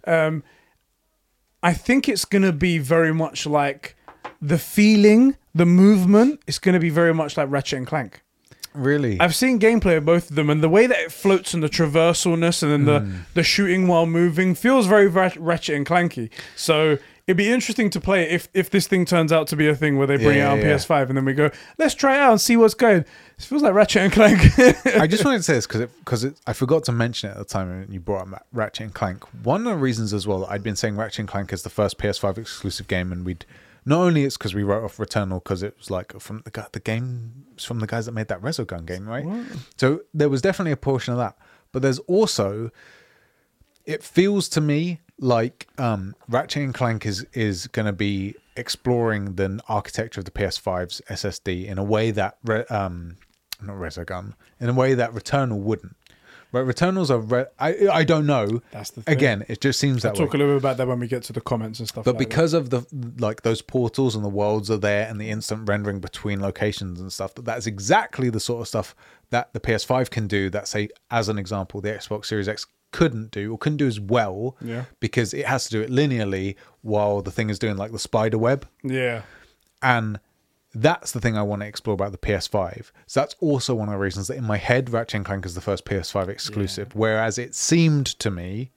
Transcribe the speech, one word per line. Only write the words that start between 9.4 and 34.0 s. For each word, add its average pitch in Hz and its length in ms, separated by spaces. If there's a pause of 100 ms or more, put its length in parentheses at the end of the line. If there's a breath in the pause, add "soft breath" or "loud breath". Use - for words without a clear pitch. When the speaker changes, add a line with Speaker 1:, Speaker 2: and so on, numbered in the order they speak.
Speaker 1:
gameplay 208 380
of 147 80
both 170 240
of 143 60
them, 147 160
and 151 100
the 160 80
way 208 160
that 226 140
it 165 120
floats 190 440
and 165 80
the 151 60
traversalness 165 920
and 151 100
then 143 140
the, - 140
Speaker 2:
Mm. 98 160 (180 loud breath)
Speaker 1:
the 170 100
shooting 185 440
while 170 180
moving 170 480
feels 247 320
very 202 220
Ra-, 185 320
Ratchet 165 360
and 143 100
Clanky. 165 440 (260 loud breath)
So 156 440 (260 soft breath)
it'd 180 120
be 202 140
interesting 226 380
to 175 100
play 185 300
if, 175 240
if 185 160
this 196 160
thing 185 180
turns 165 300
out 160 140
to 156 80
be 151 120
a 151 80
thing 143 220
where 139 80
they 139 120
bring 143 200
Speaker 2:
Yeah, 143 60
Speaker 1:
it 143 40
out 139 60
on 139 60
Speaker 2:
yeah, 143 60
yeah. 151 40
Speaker 1:
P 147 60
S 139 100
five 143 240
and 131 80
then 135 80
we 135 80
go, 147 160 (300 loud breath)
"Let's 311 160
try 269 220
it - 20
out 269 140
and 214 60
see 233 160
what's 220 200
going." 208 260
It - 420
feels 285 200
like 208 100
Ratchet 208 300
and 190 100
Clank. 208 260 (200)
<laughs> 247 260 (100)
Speaker 2:
I 160 120
just 202 180
wanted 269 140
to 165 40
say 165 100
this 120 120
'cause 110 160
it, 123 80 (160)
'cause 117 180
it, 143 220
I 113 80
forgot 147 320
to 127 60
mention 117 380
it 101 40
at - 60
the 101 60
time 95 240
when 95 220
you 95 80
brought 95 220
up 92 60
Ma-, 95 100 (160)
Ratchet 110 320
and 104 80
Clank. 98 300 (200)
One 180 220
of 233 80
the 170 60
reasons 113 340
as 98 140
well 95 140
that 95 100
I'd 101 120
been 107 120
saying 104 220
Ratchet 110 220
and 104 80
Clank 98 240
is 95 120
the 101 80
first 101 260
P 104 100
S 101 120
five 98 180
exclusive - 500
game, 92 240
and 90 140
we'd, 90 180 (420 soft breath)
not 151 160